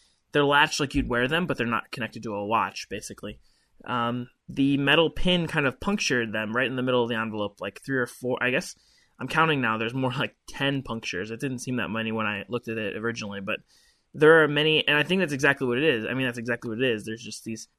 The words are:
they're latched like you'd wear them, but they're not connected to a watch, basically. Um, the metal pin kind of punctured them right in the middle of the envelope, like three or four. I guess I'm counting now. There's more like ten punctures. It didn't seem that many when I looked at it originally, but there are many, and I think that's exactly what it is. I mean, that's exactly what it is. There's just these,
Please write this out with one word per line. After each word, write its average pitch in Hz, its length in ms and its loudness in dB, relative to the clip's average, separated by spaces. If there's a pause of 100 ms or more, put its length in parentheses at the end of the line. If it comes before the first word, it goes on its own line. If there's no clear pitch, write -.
(340)
they're 147 120 6
latched 143 340 4
like 139 160 -2
you'd 127 140 0
wear 120 180 2
them, 165 200 0
but 143 100 -2
they're 120 80 0
not 117 260 -2
connected 113 320 -8
to 113 120 -6
a 101 100 -4
watch, 101 440 0
basically. 104 500 -12 (460)
Um, 120 420 -2 (220)
the 139 280 2
metal 143 320 4
pin 180 380 2
kind 147 180 0
of 127 140 -2
punctured 123 540 0
them 107 220 -4
right 127 120 2
in 127 80 -4
the 127 80 -2
middle 127 180 2
of 117 80 0
the 120 60 -2
envelope, 107 460 -4
like 101 240 -10
three 135 120 -2
or 123 100 0
four. 123 360 -4
I 123 80 0
guess 147 240 -4 (440)
I'm 127 100 -8
counting 160 320 2
now. 113 160 2
There's 113 160 -2
more 131 180 0
like 165 240 -4 (140)
ten 139 340 -2
punctures. 110 480 -6
It 113 80 -10
didn't 131 200 -6
seem 127 180 -4
that 101 120 -2
many 110 220 -4
when 110 140 -2
I 104 240 -4
looked 120 180 -4
at 113 100 -6
it 107 200 -6
originally, 110 420 -6
but 98 200 -6 (540)
there 156 300 8
are 147 60 4
many, 151 360 2
and 147 120 4
I 147 60 4
think 180 180 2
that's 156 120 0
exactly 139 340 2
what 120 100 2
it 143 80 2
is. 120 200 2
I 101 80 -4
mean, 131 120 -2
that's 120 140 -4
exactly 117 300 -4
what 110 140 -4
it 131 80 2
is. 104 140 -2
There's 110 180 -8
just - 220 -14
these, 113 340 -10